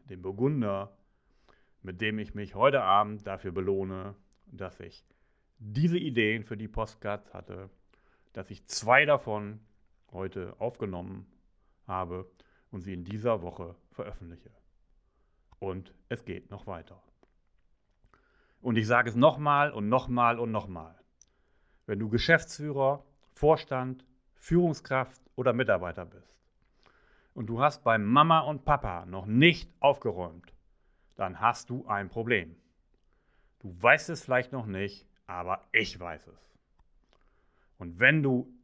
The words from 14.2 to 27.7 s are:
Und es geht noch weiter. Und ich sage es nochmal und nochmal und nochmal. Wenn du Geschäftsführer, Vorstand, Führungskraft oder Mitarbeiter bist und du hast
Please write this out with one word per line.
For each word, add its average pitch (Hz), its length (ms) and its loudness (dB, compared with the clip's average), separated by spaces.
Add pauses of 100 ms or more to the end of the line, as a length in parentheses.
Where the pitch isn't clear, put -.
Und 92 340 -8 (140)
es - 160 -8
geht - 260 -12
noch 101 160 -16
weiter. 87 340 -14 (1600)
Und 117 160 -2
ich 110 100 2
sage 120 220 4
es 113 80 -6
nochmal 147 560 4
und 104 160 -4
nochmal 120 500 2
und 117 120 -4
nochmal. 90 460 -8 (880)
Wenn 104 120 -4
du 107 120 -4
Geschäftsführer, 143 920 2 (300)
Vorstand, 131 720 2 (300)
Führungskraft 156 880 0 (140)
oder 127 180 2
Mitarbeiter 90 500 0
bist - 340 -20 (920)
und 117 140 -8
du 113 140 -4
hast 147 220 2